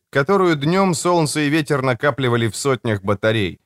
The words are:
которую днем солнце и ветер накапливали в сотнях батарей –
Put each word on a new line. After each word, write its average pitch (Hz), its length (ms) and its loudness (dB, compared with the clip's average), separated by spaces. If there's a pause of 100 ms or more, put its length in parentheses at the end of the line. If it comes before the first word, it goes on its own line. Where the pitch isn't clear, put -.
(100)
которую 175 460 2
днем 175 380 0
солнце 160 460 0
и 143 100 0
ветер 147 320 0
накапливали 123 640 0
в - 80 -8
сотнях 120 460 -2
батарей – 104 640 -2